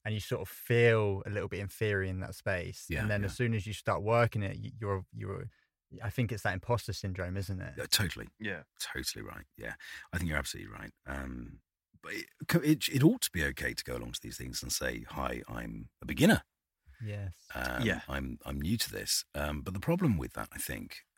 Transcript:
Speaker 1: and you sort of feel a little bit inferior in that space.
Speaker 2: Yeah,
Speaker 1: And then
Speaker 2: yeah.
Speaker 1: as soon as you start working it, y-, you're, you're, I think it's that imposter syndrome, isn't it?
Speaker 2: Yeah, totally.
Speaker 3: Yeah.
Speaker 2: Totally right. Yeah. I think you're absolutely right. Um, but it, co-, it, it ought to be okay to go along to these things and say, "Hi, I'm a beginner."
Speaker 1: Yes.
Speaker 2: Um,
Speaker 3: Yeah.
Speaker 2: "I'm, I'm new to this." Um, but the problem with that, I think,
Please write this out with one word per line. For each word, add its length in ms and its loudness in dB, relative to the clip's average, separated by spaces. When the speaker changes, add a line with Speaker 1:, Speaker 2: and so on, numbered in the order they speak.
Speaker 1:
and 80 0
you 80 -2
sort 200 -2
of 60 -6
feel 800 6
a 40 -4
little 200 -2
bit 100 -4
inferior 500 0
in 120 -2
that 120 -8
space. 540 -4
Speaker 2:
Yeah, 140 -2
Speaker 1:
And 100 2
then 100 2
Speaker 2:
yeah. 40 0
Speaker 1:
as 100 -2
soon 180 2
as 140 0
you 60 -6
start 300 0
working 400 4
it, 200 -4
y-, 160 -8
you're, 240 -2
you're, 360 -8
I 80 -4
think 220 0
it's 120 -4
that 100 0
imposter 400 -2
syndrome, 420 -4
isn't 240 -4
it? 180 -8
Speaker 2:
Yeah, 140 -6
totally. 380 0
Speaker 3:
Yeah. 220 -4
Speaker 2:
Totally 460 -6
right. 180 -12
Yeah. 160 -8
I 40 -4
think 120 0
you're 100 2
absolutely 320 -6
right. 200 -12
Um, 540 -8
but 120 -10
it, 120 -8
co-, 140 6
it, 260 4
it 160 6
ought 180 10
to 100 0
be 140 2
okay 280 -2
to 100 -8
go 140 -4
along 160 -6
to 80 -8
these 160 -10
things 260 -6
and 80 -6
say, 380 -2
"Hi, 400 -4
I'm 400 -8
a 40 -10
beginner." 380 6
Speaker 1:
Yes. 260 -4
Speaker 2:
Um, 320 -2
Speaker 3:
Yeah. 220 2
Speaker 2:
"I'm, 380 -4
I'm 160 -4
new 160 2
to 140 -2
this." 340 -2
Um, 260 -2
but 120 -6
the 80 -4
problem 360 4
with 160 -2
that, 200 -6
I 40 -10
think, 420 -6